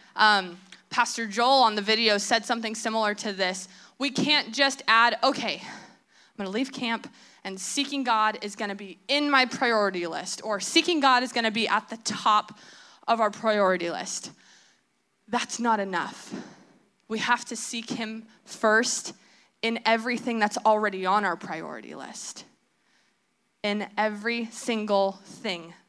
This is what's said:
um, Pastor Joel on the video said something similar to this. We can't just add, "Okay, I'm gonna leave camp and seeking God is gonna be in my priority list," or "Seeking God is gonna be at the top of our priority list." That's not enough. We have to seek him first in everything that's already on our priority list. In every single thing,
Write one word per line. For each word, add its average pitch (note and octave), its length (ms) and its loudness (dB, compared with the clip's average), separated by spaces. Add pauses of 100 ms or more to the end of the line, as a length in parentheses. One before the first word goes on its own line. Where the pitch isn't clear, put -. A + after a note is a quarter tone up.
(140)
um, F#3+ 440 4 (320)
Pastor A#3 360 -2
Joel A#3+ 380 6
on G#3+ 100 6
the G#3 80 0
video G#3+ 360 4
said A3 260 0
something A3+ 320 -4
similar A3 380 0
to G#3 180 -6
this. F#3 340 -2 (320)
We C#4 120 -2
can't C#4 440 0
just C4+ 320 0
add, A3+ 380 6
"Okay, A3 400 0
I'm - 720 -20
gonna G3 140 -6
leave B3+ 220 -2
camp A#3 400 -6 (320)
and F#3+ 160 -10
seeking C#4 440 -4
God A3 380 2
is G#3 140 -10
gonna G3+ 180 -6
be G3 240 -14 (100)
in D4 220 2
my C4 160 6
priority G#3 600 0
list," E3 380 -8
or G#3+ 160 -4
"Seeking E4 400 2
God B3+ 220 6
is B3+ 100 -4
gonna A3+ 180 0
be G#3+ 160 -2
at G#3+ 220 0
the A#3+ 100 -10
top G#3+ 600 0 (480)
of A3+ 140 2
our G#3+ 100 4
priority G3 600 2
list." - 420 -8 (920)
That's A#3 320 -4
not A3+ 220 2
enough. F#3 540 -6 (720)
We A3 140 -6
have A#3+ 260 0
to A#3 100 -8
seek A3+ 340 -8
him A3 360 -8 (180)
first - 720 2 (480)
in A3+ 240 -2
everything A3+ 520 0
that's G#3 200 0
already G#3 480 2
on G3+ 180 4
our F3 120 0
priority D#3+ 580 -12
list. - 500 -14 (1160)
In G#3 340 -4
every G#3+ 560 -2
single G3+ 720 0
thing, E3+ 500 -10 (140)